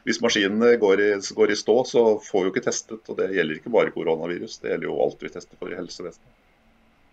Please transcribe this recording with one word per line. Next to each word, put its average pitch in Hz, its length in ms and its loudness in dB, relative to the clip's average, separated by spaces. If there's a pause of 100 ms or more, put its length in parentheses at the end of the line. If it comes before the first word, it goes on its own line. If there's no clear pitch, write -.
hvis 110 160 -2
maskinene 113 600 2
går 98 240 6
i, 104 40 4 (300)
går 104 140 4
i 104 80 -4
stå, 107 160 4 (100)
så 120 160 4 (160)
får - 220 -2
vi 92 80 0
jo 92 40 -4
ikke 127 140 -4
testet, - 400 -8
og 104 80 -10
det 95 160 -2
gjelder 80 300 -2
ikke 123 160 -10
bare 80 160 2
koronavirus, 82 640 -4
det 98 140 -4
gjelder 82 160 -4
jo 78 160 -2
alt - 180 -6
vi - 140 -12
tester - 180 -20
for 90 160 -12
i 90 80 -12
helsevesenet. - 600 -16 (720)